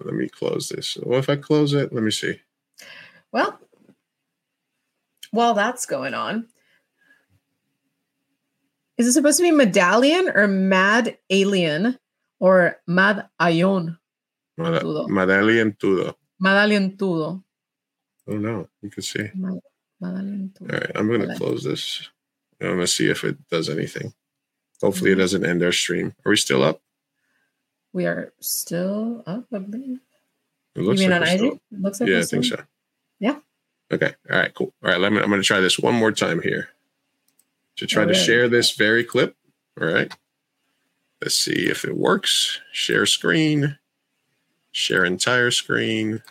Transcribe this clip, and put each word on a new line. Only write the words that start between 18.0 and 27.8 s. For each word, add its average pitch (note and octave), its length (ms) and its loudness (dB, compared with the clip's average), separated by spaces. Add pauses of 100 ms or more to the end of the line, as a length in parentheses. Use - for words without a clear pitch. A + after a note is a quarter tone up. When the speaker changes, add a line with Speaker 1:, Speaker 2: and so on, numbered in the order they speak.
Speaker 1:
I G2 60 -8
don't G#2 100 -4
know. G#2+ 260 -6 (140)
You G2+ 80 -12
can - 120 -12
see. - 320 -6
Speaker 2:
Ma-, F#3 200 -6 (460)
Medallion F#3+ 580 -8
Tudo. - 160 -12
Speaker 1:
All - 60 -16
right, - 160 -10
I'm G#2 140 -2
gonna A2+ 160 -2
Speaker 2:
Vale. - 100 -8
Speaker 1:
close - 280 -6
this. - 440 -8 (520)
I'm F#2+ 100 -6
gonna F2+ 180 -4
see - 200 0
if - 160 -2
it - 120 -4 (140)
does E2 180 -4
anything. E2+ 460 -8 (680)
Hopefully, F#2+ 300 0
it F#2+ 40 4
Speaker 2:
Mm-hmm. F#2 60 2
Speaker 1:
doesn't F#2 260 0
end F2 160 0
our F2+ 100 2
stream. F2+ 420 -4 (100)
Are - 60 0
we G#2 60 4
still - 260 0
up? D#3 180 0 (1120)